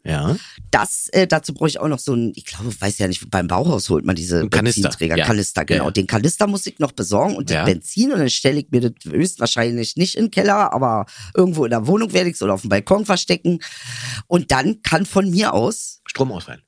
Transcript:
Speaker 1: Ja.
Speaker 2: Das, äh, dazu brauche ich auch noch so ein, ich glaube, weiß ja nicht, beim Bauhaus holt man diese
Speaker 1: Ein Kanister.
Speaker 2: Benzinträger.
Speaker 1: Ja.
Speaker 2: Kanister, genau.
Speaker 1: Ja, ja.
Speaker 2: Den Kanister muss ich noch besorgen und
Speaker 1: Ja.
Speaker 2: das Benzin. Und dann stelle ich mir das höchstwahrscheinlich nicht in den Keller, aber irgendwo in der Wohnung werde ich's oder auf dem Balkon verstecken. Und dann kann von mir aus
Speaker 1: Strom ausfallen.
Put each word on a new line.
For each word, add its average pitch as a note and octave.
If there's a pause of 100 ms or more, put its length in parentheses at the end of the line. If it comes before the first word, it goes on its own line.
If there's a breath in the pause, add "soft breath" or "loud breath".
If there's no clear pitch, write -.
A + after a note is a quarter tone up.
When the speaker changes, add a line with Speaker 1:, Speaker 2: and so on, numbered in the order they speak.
Speaker 1:
Ja. D3+ (340 loud breath)
Speaker 2:
Das, -
äh, F#3
dazu D#3
brauche D#3
ich -
auch D#3
noch C#3+
so C#3
ein, A#2
ich -
glaube, G#2+
weiß G2+
ja G2
nicht, -
beim F2
Bauhaus A#2
holt D#2+
man F#2
diese E2+
Speaker 1:
Ein D#2+
Kanister. G#2+
Speaker 2:
Benzinträger. E2
Speaker 1:
Ja. D#2+
Speaker 2:
Kanister, G#2
genau. D2
Speaker 1:
Ja, -
ja. E2+
Speaker 2:
Den F#2+
Kanister C3+
muss G3
ich -
noch C#3+
besorgen G#2+
und -
Speaker 1:
Ja. D#2+
Speaker 2:
das G2+
Benzin. A#3+
Und G#3
dann C3+
stelle C#3+
ich C#3
mir B2
das A#2 (180)
höchstwahrscheinlich A#2
nicht F3
in A3+
den G#3
Keller, G3
aber A2+ (280 loud breath)
irgendwo F3
in A#2
der A2+
Wohnung G3+
werde F3+
ich's -
oder G2
auf F#2+
dem -
Balkon G2+
verstecken. F3 (680 loud breath)
Und F3
dann C#3+
kann F3
von F#3+
mir F#3+
aus B2+
Speaker 1:
Strom C3
ausfallen. G#2+